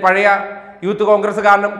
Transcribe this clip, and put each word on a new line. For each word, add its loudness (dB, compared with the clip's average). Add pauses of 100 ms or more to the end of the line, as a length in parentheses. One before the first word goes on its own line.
പഴയ 2 (580)
യൂത്ത് -2
കോൺഗ്രസ്സുകാരനും 0